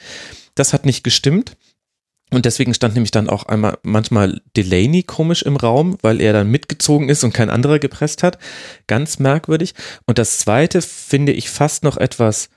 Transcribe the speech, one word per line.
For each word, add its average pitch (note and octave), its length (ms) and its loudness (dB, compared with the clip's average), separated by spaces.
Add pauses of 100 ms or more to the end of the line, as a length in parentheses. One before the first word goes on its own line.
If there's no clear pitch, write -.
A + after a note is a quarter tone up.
(560)
das - 160 0
hat D3 140 0
nicht C3 180 0
gestimmt. D3 540 0 (720)
Und B2+ 160 2
deswegen A#2+ 280 0
stand A2+ 200 0
nämlich A2+ 180 0
dann G#2+ 180 0
auch G2+ 140 -2
einmal G#2+ 400 -2
manchmal G#2+ 580 0 (160)
Delaney G#2 460 2
komisch D#3+ 400 -2
im C#3+ 120 0
Raum, C#3 460 2
weil A2+ 180 2
er G#2+ 140 4
dann G#2 160 2
mitgezogen D3 580 0
ist D3 160 0
und A#2+ 100 0
kein A2+ 160 0
anderer C#3+ 300 2
gepresst C#3+ 420 -4
hat. F3+ 160 0 (500)
Ganz B2+ 320 -2
merkwürdig. D#3 540 0 (320)
Und A2+ 120 2
das A2+ 220 0
Zweite D3+ 420 2
finde C#3+ 500 -2
ich - 180 -4
fast - 340 -2
noch D3 120 0
etwas - 600 0